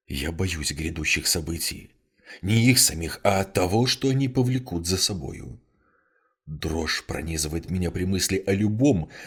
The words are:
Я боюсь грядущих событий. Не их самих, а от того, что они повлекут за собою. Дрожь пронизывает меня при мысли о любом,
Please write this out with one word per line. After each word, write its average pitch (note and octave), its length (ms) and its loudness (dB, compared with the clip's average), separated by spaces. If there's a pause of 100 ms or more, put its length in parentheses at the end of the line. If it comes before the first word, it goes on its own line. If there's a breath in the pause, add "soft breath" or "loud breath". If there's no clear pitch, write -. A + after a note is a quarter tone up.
Я D2 260 -4
боюсь D#2+ 420 -2
грядущих D#2 540 -2
событий. E2 640 -4 (500 loud breath)
Не A2+ 280 6
их B2 100 6
самих, D#2+ 440 0
а G2 180 4
от F#2+ 120 -6
того, G2 320 2
что C3+ 240 0
они C3+ 180 2
повлекут B2+ 580 0
за F2+ 120 0
собою. - 640 -6 (840)
Дрожь D#2 600 -4
пронизывает D2+ 640 -4
меня F2+ 200 0
при F2+ 140 -4
мысли F#2+ 420 0
о G2 60 2
любом, G#2+ 580 2 (180 loud breath)